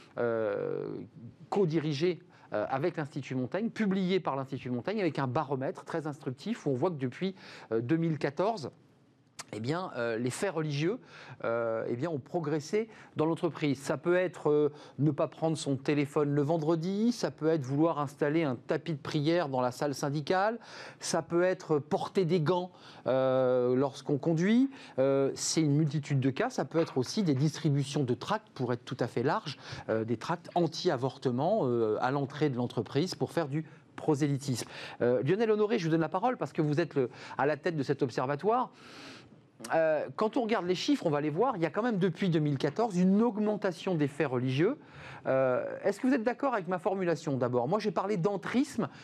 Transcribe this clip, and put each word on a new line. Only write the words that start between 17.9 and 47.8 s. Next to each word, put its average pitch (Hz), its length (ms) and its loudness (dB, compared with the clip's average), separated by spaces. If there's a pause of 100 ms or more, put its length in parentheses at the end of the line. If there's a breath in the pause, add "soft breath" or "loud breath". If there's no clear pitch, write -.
installer 147 440 0
un 135 120 0
tapis 160 380 -4
de 139 60 -4
prière 160 480 0
dans 131 140 0
la 123 100 2
salle 143 240 -2
syndicale, 185 640 0 (400 loud breath)
ça - 220 -2
peut 170 220 2
être 180 360 2
porter 190 460 0
des 170 160 2
gants, 180 300 0 (340 loud breath)
euh, 127 680 4
lorsqu'on 139 440 0
conduit. 190 520 4 (300 loud breath)
Euh, 139 340 4
c'est - 280 -2
une 143 160 4
multitude 147 420 2
de 131 100 2
cas. 196 200 0
Ça 185 160 -2
peut 156 140 0
être 160 180 0
aussi 135 260 0
des 151 120 2
distributions 143 680 0
de 123 120 0
tracts, - 340 -4
pour 123 240 -2
être 117 100 -4
tout - 160 -10
à 127 80 0
fait 120 160 -2
large, 160 340 -2 (300 loud breath)
euh, 110 160 0
des 113 140 -2
tracts - 380 -6
anti-avortement, 147 1080 0
euh, 117 380 2
à 127 100 0
l'entrée 143 380 0
de 123 80 -2
l'entreprise 123 580 -2
pour - 160 -4
faire 165 160 -2
du 147 160 -4 (320 loud breath)
prosélytisme. 139 720 0 (340 loud breath)
Euh, 120 220 2
Lionel 208 280 2
Honoré, 214 280 2
je 170 60 -2
vous 160 60 0
donne 165 100 4
la 156 80 0
parole 214 260 0
parce 156 160 -6
que - 100 -2
vous 151 200 2
êtes 165 140 -4
le, 131 140 2 (280 loud breath)
à 131 80 2
la 151 100 2
tête 165 220 -4
de 139 60 0
cet 139 180 -2
observatoire. 151 720 0 (1000 loud breath)
Euh, 156 320 4 (100)
quand 214 220 0
on 262 60 2
regarde 208 240 0
les 180 80 2
chiffres, 262 320 0
on - 20 2
va 147 100 4
les 151 120 0
voir, 220 260 2
il 165 60 -2
y - 20 4
a 151 60 0
quand 208 100 -2
même 233 160 0
depuis 185 320 0
deux 165 80 4
mille 147 220 2
quatorze 185 360 0
une 190 280 6
augmentation 208 720 0
des 147 120 2
faits 147 200 0
religieux. 131 500 2 (480 loud breath)
Euh, 131 400 2 (180)
est-ce 196 160 0
que - 60 -2
vous 254 80 4
êtes 262 80 2
d'accord 240 320 0
avec 196 140 -2
ma 185 100 0
formulation 170 600 0
d'abord ? 123 300 2
Moi 196 120 0
j'ai 208 100 -2